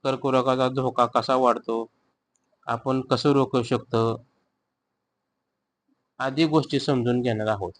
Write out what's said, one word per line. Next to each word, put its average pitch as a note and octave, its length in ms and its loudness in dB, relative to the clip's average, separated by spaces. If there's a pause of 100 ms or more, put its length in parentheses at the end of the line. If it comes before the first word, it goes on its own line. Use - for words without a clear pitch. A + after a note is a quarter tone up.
कर्करोगाचा C3 680 0
धोका B2+ 420 0
कसा C3 220 0
वाढतो, A#2 500 0 (800)
आपण C3 340 -2
कसं C3 320 0
रोखू C3 300 2
शकतो, A2+ 420 -2 (2250)
आदी C3+ 260 0
गोष्टी D3+ 340 0
समजून B2 420 0
घेणार A2 260 -2
आहोत. G2 320 -2